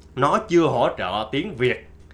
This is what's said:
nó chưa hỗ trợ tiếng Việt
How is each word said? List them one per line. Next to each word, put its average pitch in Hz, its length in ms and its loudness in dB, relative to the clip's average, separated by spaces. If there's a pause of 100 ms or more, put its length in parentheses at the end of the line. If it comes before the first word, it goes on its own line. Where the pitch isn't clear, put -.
(140)
nó 147 240 2 (100)
chưa 170 180 4
hỗ 127 220 2 (100)
trợ 101 340 -4
tiếng 165 240 -4
Việt 120 320 -2 (260)